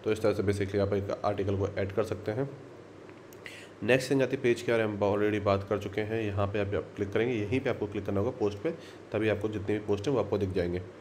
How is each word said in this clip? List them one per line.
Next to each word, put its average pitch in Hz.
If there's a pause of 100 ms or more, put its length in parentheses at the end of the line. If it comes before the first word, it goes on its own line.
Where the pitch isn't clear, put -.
तो 110
इस 101
तरह 104
से 101
basically 98
आप 98
एक 98 (140)
article 101
को 98 (100)
ऐड 98
कर 107
सकते 107
हैं। 135 (1300)
Next 127
थिंग 139
आती 127
है 127
page 120
के 120
बारे 113
में 107
हम 101
already 104
बात 98
कर 104
चुके 101
हैं। 110
यहाँ 101
पे 104
आप, 101
आप -
click 98
करेंगे, 117
यहीं 107
पे 131
आपको 107
click 98
करना 98
होगा 120
post 101
पे, 165 (420)
तभी 110
आपको 104
जितने 104
भी 104
post 101
हैं 139
वो 113
आपको 101
दिख 98
जाएंगे। 87 (180)